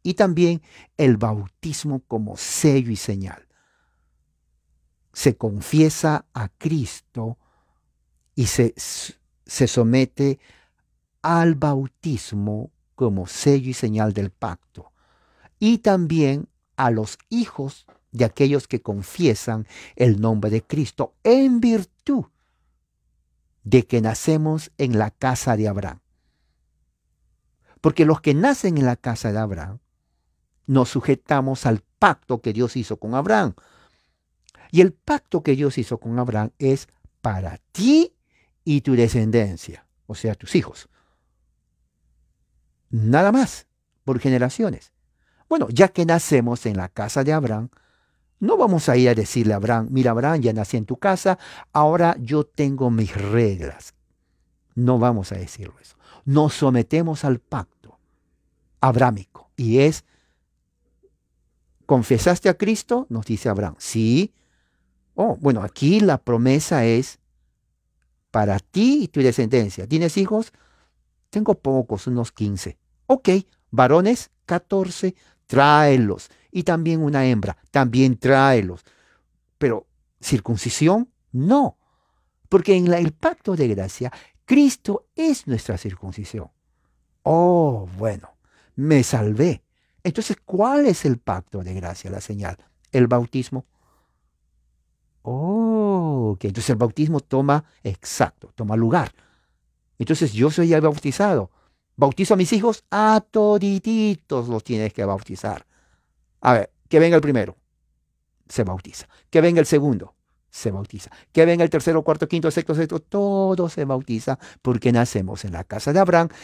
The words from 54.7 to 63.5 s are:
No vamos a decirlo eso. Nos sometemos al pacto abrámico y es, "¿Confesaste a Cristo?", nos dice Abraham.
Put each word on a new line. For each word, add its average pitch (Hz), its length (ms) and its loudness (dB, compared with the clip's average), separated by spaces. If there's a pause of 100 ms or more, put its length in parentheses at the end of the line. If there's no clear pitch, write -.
No 123 240 2
vamos 113 340 0
a 95 40 -10
decirlo 92 440 -14
eso. - 160 -20 (280)
Nos 143 300 2
sometemos 147 720 0
al 131 140 0
pacto - 600 -14 (840)
abrámico 120 760 0
y 120 220 2
es, 151 260 2 (1800)
"¿Confesaste 135 640 2
a 180 100 0
Cristo?", 226 500 -2
nos 113 160 -6
dice 113 240 -4
Abraham. 98 300 -4